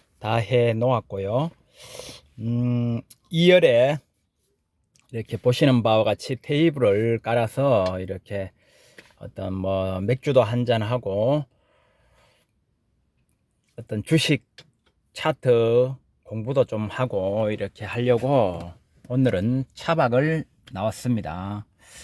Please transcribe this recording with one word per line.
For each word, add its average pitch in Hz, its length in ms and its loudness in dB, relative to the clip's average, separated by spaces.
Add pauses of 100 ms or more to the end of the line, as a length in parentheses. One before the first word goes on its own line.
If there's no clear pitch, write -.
(200)
다 110 200 -2
해 117 340 2
놓았고요. 113 800 -2 (880)
음, 120 640 -2 (280)
이열에 160 680 4 (1120)
이렇게 113 260 -8
보시는 127 460 4
바와 110 200 4
같이 110 380 -4
테이블을 117 800 0
깔아서 117 800 0
이렇게 95 520 -10 (640)
어떤 95 360 -10
뭐 95 480 -4
맥주도 131 400 0
한잔하고 117 1040 -2 (2250)
어떤 113 260 -8
주식 156 400 0 (680)
차트 123 800 2 (300)
공부도 117 420 0
좀 107 220 -4
하고 104 640 -2
이렇게 104 340 -8
하려고 120 760 2 (500)
오늘은 123 640 0
차박을 156 720 0 (260)
나왔습니다. 101 920 -6 (380)